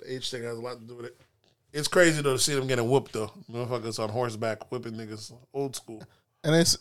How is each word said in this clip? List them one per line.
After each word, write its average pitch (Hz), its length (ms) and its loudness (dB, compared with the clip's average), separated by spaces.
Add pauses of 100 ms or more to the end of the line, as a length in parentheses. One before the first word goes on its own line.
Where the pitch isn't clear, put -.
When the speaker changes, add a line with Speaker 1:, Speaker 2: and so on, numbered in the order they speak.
Speaker 1:
age 131 240 -6
thing 120 120 -6
has 117 160 -6
a - 20 -10
lot 123 200 -8
to 113 40 -18
do 120 120 -16
with 120 100 -12
it. 123 100 -16 (560)
It's 147 160 -2
crazy 165 340 8
though 139 100 4
to 127 60 0
see 147 160 2
them 131 120 0
getting 123 240 2
whooped 131 220 4
though. 110 180 -4 (200)
Motherfuckers 117 520 -4
on 107 60 0
horseback 110 640 -4
whipping 113 220 -8
niggas, 107 380 -12 (220)
old 139 220 -4
school. 110 260 -14 (400)
Speaker 2:
And 156 120 4
it's, 165 260 6